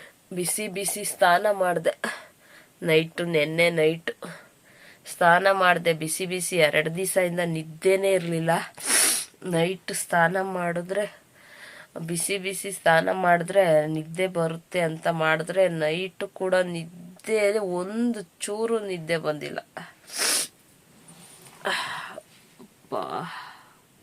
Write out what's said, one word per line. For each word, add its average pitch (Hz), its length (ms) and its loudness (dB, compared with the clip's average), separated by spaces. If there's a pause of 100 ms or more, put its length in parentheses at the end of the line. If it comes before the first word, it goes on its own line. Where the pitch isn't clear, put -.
(340)
ಬಿಸಿ 180 340 -4
ಬಿಸಿ 190 380 -6
ಸ್ನಾನ 185 460 4
ಮಾಡ್ದೆ 180 480 0 (840)
ನೈಟು, 165 420 2
ನೆನ್ನೆ 165 440 2
ನೈಟು 165 760 -2 (580)
ಸ್ನಾನ 180 460 4
ಮಾಡ್ದೆ 175 420 4
ಬಿಸಿ 160 320 -6
ಬಿಸಿ. 180 320 -4
ಎರಡು 156 380 2
ದಿವಸದಿಂದ 180 500 0
ನಿದ್ದೆನೇ 170 680 0
ಇರ್ಲಿಲ್ಲ. 170 380 0 (920)
ನೈಟ್ 180 500 -2
ಸ್ನಾನ 175 480 2
ಮಾಡಿದ್ರೆ, 180 760 -4 (840)
ಬಿಸಿ 170 380 -4
ಬಿಸಿ 190 340 -8
ಸ್ನಾನ 170 400 2
ಮಾಡಿದ್ರೆ 175 760 4
ನಿದ್ದೆ 160 400 -4
ಬರುತ್ತೆ 170 520 -4
ಅಂತ 160 280 -2
ಮಾಡಿದ್ರೆ 165 640 2
ನೈಟು 170 580 -4
ಕೂಡ 185 280 -2
ನಿದ್ದೆ, 180 1000 -2
ಒಂದು 208 680 -4 (120)
ಚೂರು 220 400 -2
ನಿದ್ದೆ 170 380 -4
ಬಂದಿಲ್ಲ. 151 420 -4 (2000)
ಅಪ್ಪಾ. - 1400 -10 (1000)